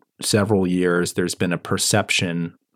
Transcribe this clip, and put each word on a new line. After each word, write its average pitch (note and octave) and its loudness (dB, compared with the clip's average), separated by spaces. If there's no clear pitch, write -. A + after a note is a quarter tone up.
several G2+ 2
years, F2+ 0
there's F2+ -2
been F2+ -2
a E2+ -2
perception F2 -2